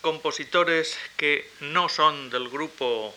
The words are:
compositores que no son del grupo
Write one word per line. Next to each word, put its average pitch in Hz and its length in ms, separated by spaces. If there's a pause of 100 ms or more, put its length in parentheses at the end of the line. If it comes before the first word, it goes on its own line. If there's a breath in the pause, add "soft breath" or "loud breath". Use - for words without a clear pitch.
compositores 160 1000 (180)
que 147 320 (120)
no 165 260
son 147 440
del 123 180
grupo 123 680